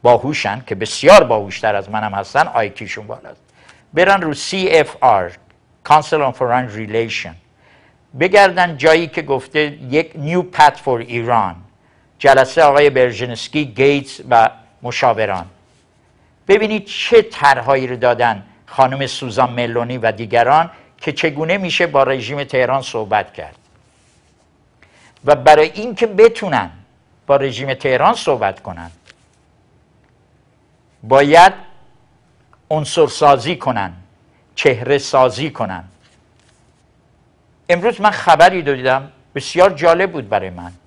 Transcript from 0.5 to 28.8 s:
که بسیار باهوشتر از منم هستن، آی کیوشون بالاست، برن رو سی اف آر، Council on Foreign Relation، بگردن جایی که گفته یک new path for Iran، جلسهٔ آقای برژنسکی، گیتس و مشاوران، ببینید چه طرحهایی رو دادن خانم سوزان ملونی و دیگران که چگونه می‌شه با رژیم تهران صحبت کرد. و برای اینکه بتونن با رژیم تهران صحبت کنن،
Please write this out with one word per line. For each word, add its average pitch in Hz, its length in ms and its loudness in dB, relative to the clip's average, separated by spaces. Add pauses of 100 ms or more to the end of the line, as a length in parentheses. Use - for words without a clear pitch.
که 104 80 -6
بسیار 139 480 6
باهوشتر 107 520 -4
از 98 140 -8
منم 107 240 -6
هستن، 101 340 -4
آی 107 220 -4
کیوشون 104 380 -16
بالاست، - 340 -18 (520)
برن 185 280 2
رو 156 120 -6
سی 185 380 -4
اف 156 300 -2
آر، 98 300 2 (560)
Council 147 440 0
on - 60 -10
Foreign 123 400 -4
Relation، 110 580 -8 (840)
بگردن 180 580 2
جایی 160 300 2
که 165 140 -8
گفته 139 380 -4 (300)
یک 156 240 -2
new 170 440 -6
path 151 280 4
for 120 240 -4
Iran، 117 460 -2 (640)
جلسهٔ 135 440 4
آقای 143 260 4
برژنسکی، 127 760 -4
گیتس 135 540 -2 (100)
و 113 200 4 (320)
مشاوران، 107 640 -2 (1000)
ببینید 214 380 0
چه - 360 2
طرحهایی 135 680 0
رو 123 80 -8
دادن 117 480 0 (220)
خانم 135 400 0
سوزان 120 440 -4
ملونی 120 480 -6
و 113 140 -2
دیگران 117 600 0 (260)
که - 140 -8
چگونه 160 460 -4
می‌شه 175 300 -2
با 143 160 2
رژیم 135 400 -6
تهران 127 380 -2
صحبت 107 520 -6
کرد. - 220 -18 (1700)
و 143 100 4
برای 151 380 4
اینکه 220 340 -6
بتونن 190 640 0 (580)
با 139 80 2
رژیم 135 380 -4
تهران 139 400 0
صحبت 107 460 -4
کنن، 85 320 -16 (2000)